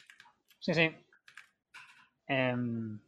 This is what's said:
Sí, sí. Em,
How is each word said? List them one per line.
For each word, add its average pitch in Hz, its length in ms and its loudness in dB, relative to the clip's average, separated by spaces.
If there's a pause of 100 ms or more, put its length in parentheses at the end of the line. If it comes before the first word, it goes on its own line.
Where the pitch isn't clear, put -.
(600)
Sí, 180 140 -2
sí. 160 220 4 (1300)
Em, 120 800 -2